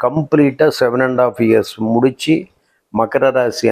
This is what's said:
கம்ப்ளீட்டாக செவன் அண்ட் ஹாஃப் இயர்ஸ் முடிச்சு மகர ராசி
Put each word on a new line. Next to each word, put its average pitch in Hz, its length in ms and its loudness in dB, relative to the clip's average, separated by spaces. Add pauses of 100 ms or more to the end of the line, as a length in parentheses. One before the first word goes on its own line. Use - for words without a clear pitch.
கம்ப்ளீட்டாக 143 760 0
செவன் 127 280 0
அண்ட் 127 180 -2
ஹாஃப் 120 220 -2
இயர்ஸ் 110 280 2 (200)
முடிச்சு 131 420 0 (640)
மகர 127 380 0
ராசி 120 340 -2